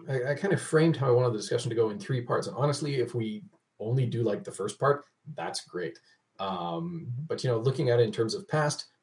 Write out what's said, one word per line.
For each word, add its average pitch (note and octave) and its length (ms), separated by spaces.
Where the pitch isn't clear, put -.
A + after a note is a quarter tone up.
I, C3 220
I C#3+ 40
kind F#3 200
of B2 80
framed D#3+ 340
how C3 120
I - 20
wanted B2 220
the G#2+ 60
discussion A#2+ 300
to A#2 60
go A2 160
in G2+ 80
three B2+ 220
parts. A#2+ 260
And - 100
honestly, C#3 400
if A#2+ 160
we G#2+ 300
only A#2+ 260
do, A2+ 160
like, G#2 220
the B2 80
first - 260
part, C#3+ 260
that's F2+ 300
great. - 340
Um, E3+ 680
but, D#3+ 160
you C3 80
know, A2+ 80
looking B2+ 320
at A#2+ 80
it A#2+ 60
in G#2+ 80
terms G#2+ 240
of - 100
past, D3 400